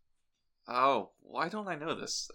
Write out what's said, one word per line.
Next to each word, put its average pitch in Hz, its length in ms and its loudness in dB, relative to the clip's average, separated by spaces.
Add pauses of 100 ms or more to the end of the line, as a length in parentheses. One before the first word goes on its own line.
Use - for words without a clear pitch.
(680)
Oh, 123 420 4 (100)
why 147 280 -2
don't 208 200 -6
I 175 60 -4
know 151 240 -4
this? - 360 -6